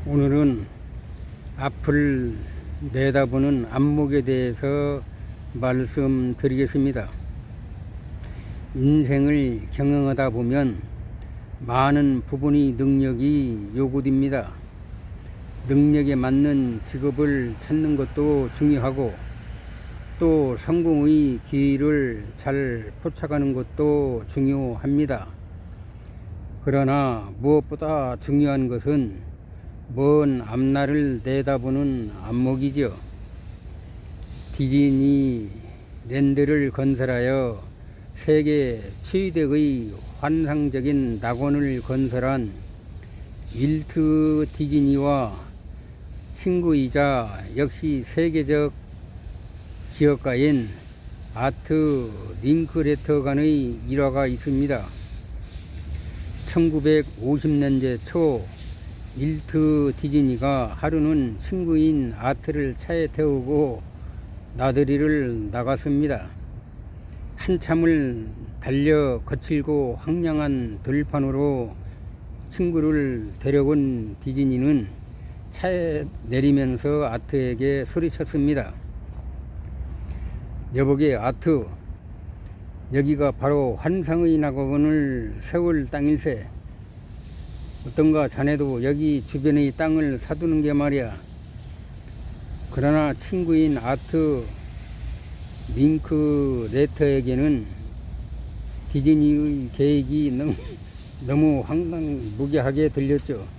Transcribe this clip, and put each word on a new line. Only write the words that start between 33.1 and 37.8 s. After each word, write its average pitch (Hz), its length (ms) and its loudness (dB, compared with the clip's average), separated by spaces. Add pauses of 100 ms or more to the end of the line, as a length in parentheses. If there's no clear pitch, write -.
디즈니랜드를 139 2250 2
건설하여 127 920 2 (520)